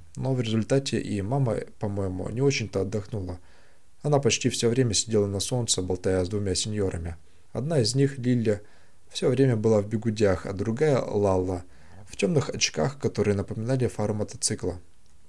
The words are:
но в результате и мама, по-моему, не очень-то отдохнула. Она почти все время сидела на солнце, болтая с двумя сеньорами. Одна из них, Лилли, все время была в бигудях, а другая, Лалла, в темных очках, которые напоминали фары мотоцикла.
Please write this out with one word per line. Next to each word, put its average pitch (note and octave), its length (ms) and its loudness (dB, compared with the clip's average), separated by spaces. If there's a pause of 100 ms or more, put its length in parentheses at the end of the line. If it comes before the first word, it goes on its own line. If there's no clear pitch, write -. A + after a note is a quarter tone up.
(160)
но C3 180 -2
в B2+ 60 0
результате A2+ 640 0
и G2+ 200 -2
мама, A#2 360 0 (220)
по-моему, G2 500 -4
не A#2 120 -4
очень-то C3+ 400 0
отдохнула. G2 580 -6 (640)
Она D3 180 4
почти B2 280 2
все A#2 220 2
время A#2+ 240 4
сидела G#2 340 2
на G2 140 -2
солнце, A#2 400 0
болтая F#2 420 0
с F2+ 60 -2
двумя G2+ 260 0
сеньорами. F2+ 640 -2 (340)
Одна C#3 300 0
из A2 120 2
них, C#3 240 2
Лилли, A#2 440 2 (480)
все E3+ 200 0
время B2+ 280 4
была G#2+ 240 4
в G2+ 60 -4
бигудях, G#2+ 580 2
а F#2+ 80 -6
другая, A#2 480 2
Лалла, F#2 600 2 (440)
в - 80 -16
темных F3 340 2
очках, - 480 -2
которые G#2 380 2
напоминали A2 520 0
фары G#2 260 -2
мотоцикла. G2+ 640 -4 (500)